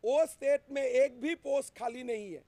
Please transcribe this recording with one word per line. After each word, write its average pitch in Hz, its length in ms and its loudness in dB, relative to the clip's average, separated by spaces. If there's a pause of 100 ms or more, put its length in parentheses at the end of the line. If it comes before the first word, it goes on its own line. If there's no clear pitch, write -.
वो 285 220 4
स्टेट 277 460 -2
में 277 120 -2
एक 254 380 2
भी 320 140 -2
पोस्ट 277 420 -4
खाली 247 260 -6
नहीं 214 300 -6
है 147 140 -14